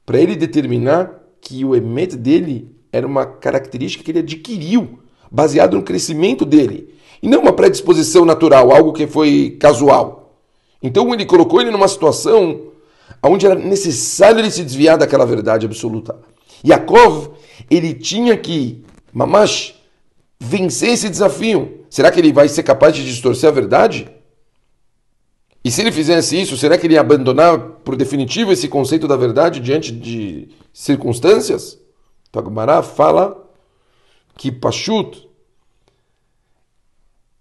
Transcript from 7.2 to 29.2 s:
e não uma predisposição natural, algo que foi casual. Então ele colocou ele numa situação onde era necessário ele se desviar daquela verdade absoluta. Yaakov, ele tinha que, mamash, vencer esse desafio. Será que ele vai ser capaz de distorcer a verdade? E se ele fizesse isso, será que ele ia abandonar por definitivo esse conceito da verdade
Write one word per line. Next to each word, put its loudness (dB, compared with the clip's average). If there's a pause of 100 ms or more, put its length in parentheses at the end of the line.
e -6
não 2
uma 4
predisposição 2
natural, 6
algo 6
que -4
foi 0
casual. 2 (420)
Então 0
ele -6
colocou 4
ele -2
numa 2
situação 0 (520)
onde 2
era 6
necessário 2
ele 0
se -8
desviar 2
daquela 2
verdade -2
absoluta. -10 (480)
Yaakov, 4 (380)
ele 0
tinha -2
que, -8 (300)
mamash, 0 (640)
vencer -4
esse -4
desafio. -4
Será 2
que 0
ele 4
vai 6
ser -4
capaz 2
de -8
distorcer -2
a 2
verdade? -2 (1500)
E -4
se -4
ele 0
fizesse -2
isso, -6
será 2
que -2
ele 2
ia 4
abandonar 2 (240)
por -8
definitivo -4
esse -2
conceito -4
da 0
verdade 0